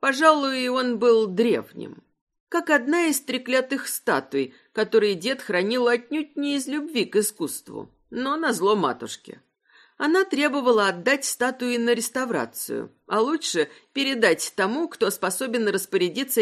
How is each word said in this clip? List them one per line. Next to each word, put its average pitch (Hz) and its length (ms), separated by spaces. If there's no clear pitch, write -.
Пожалуй, 269 600
он 247 300
был 226 280
древним. 185 760
Как 339 220
одна 302 360
из 302 140
треклятых 254 680
статуй, 139 640
которые 214 420
дед 214 280
хранил 214 460
отнюдь 262 480
не 285 200
из 269 120
любви 294 380
к - 100
искусству, 135 760
но 269 260
назло 220 400
матушке. 123 680
Она 330 280
требовала 262 640
отдать 190 360
статуи 247 540
на 233 160
реставрацию, 170 1000
а 208 120
лучше 240 480
передать 233 600
тому, 240 340
кто 214 220
способен 220 560
распорядиться 196 760